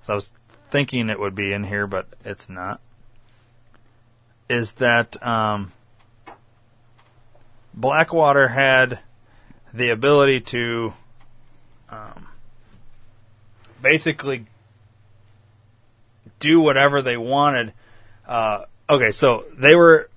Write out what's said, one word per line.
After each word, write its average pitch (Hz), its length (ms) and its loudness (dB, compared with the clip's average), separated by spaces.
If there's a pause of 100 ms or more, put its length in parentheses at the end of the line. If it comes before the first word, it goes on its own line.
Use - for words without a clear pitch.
so 107 100 -8
I 104 40 -2
was - 160 -10 (380)
thinking 131 400 -4
it 101 100 -6
would 101 140 -6
be 98 180 -4
in 101 120 -6
here, 104 220 -6
but 95 200 -8 (180)
it's 104 240 -16
not, 92 320 -12 (1700)
is 120 240 -4
that, 117 540 0
um, 107 460 -4 (2000)
Blackwater 143 760 2
had 131 520 0 (720)
the 120 180 -4
ability 135 500 2
to, 117 520 -6 (960)
um, - 400 -20 (1500)
basically 139 640 -2 (1900)
do 165 200 4
whatever 143 400 2
they 123 160 -4
wanted. 127 560 -2 (560)
Uh, 110 360 -4 (260)
okay, 123 220 4
so 120 320 0 (120)
they 143 180 6
were 170 420 6